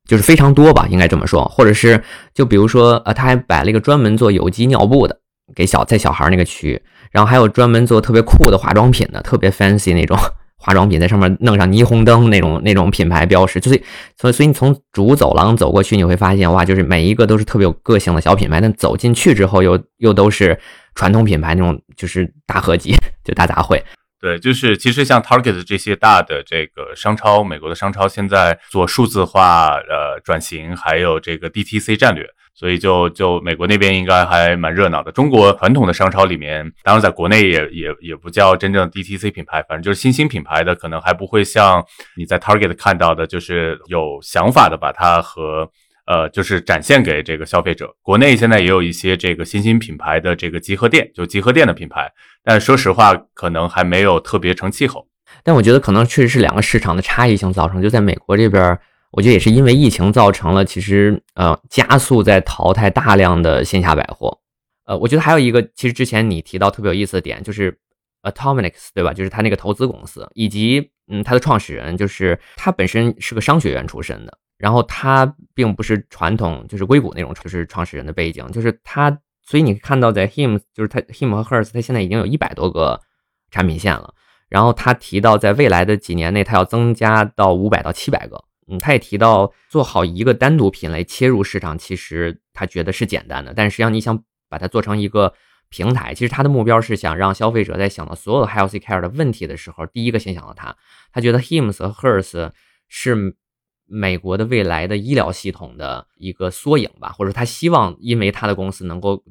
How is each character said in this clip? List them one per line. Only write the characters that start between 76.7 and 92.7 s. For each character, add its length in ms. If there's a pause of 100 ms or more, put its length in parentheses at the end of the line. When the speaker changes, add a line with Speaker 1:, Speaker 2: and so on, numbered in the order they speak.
Speaker 1:
是 60
硅 160
谷 160
那 60
种， 200
就 80
是 160
创 180
始 120
人 100
的 60
背 180
景， 220
就 80
是 120 (120)
他， 320 (280)
所 140
以 40
你 120
看 260
到 100
在 160
Hims， 340 (140)
就 80
是 60
他， 120
Hims 420
和 0
Hers， 300
他 80
现 140
在 60
已 80
经 100
有 80
一 100
百 180
多 160
个 300 (500)
产 160
品 120
线 160
了。 200 (340)
然 140
后 100
他 220
提 260
到 160
在 180
未 140
来 160
的 120
几 180
年 180
内， 120
他 100
要 100
增 300
加 300
到 280
五 160
百 140
到 80
七 220
百 160
个。 160 (240)
嗯， 120
他 120
也 60
提 200
到 340 (160)
做 140
好 220
一 200
个 100
单 220
独 140
品 200
类 140
切 220
入 160
市 180
场， 160
其 180
实 460 (120)
他 140
觉 160